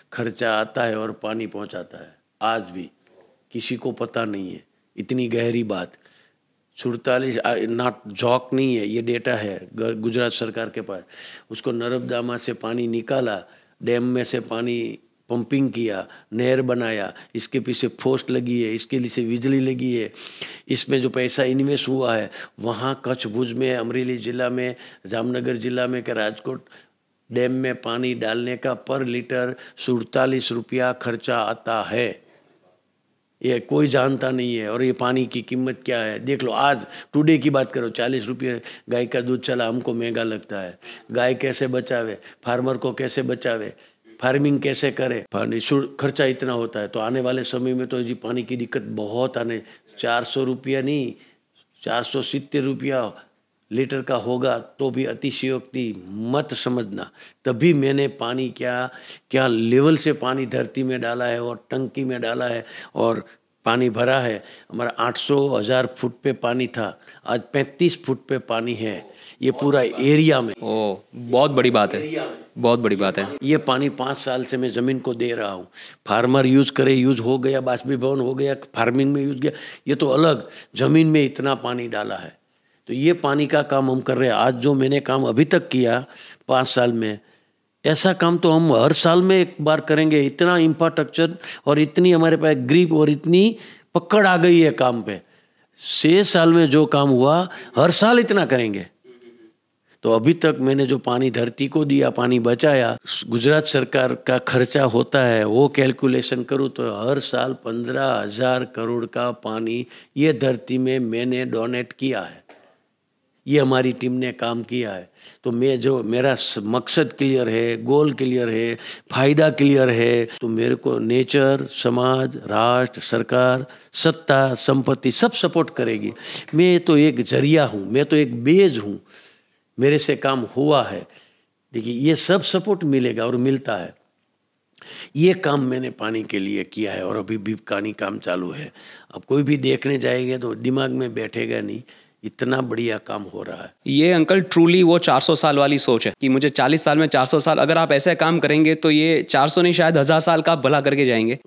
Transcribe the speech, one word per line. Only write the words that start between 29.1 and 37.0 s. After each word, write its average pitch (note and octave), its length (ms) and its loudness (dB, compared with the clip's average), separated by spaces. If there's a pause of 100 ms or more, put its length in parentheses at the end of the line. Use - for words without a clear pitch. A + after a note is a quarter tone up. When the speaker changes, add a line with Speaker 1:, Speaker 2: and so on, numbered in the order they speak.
Speaker 1:
सैंतालीस C3 720 -2
रुपया B2+ 420 -4
खर्चा A#2+ 440 -4
आता A2 460 -4
है। A2 440 -4 (1160)
ये B2 140 0
कोई D3 280 0
जानता C3 440 0
नहीं B2 240 -2
है। G#2+ 140 -4
और A#2+ 140 -4
ये B2+ 80 2
पानी B2+ 340 0
की A#2 160 -6
कीमत B2+ 440 -6
क्या A#2+ 140 -2
है, G#2+ 200 -6
देख C3 240 -4
लो। A#2 80 -2
आज B2 340 0 (280)